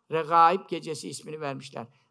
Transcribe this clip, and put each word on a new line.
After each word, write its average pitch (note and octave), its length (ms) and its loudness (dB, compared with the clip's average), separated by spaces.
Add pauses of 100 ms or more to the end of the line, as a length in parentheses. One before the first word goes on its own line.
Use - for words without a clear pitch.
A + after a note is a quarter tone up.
(120)
Regaib E3 580 4
gecesi D#3+ 400 -8
ismini D#3 320 -14
vermişler. C3+ 460 -10 (240)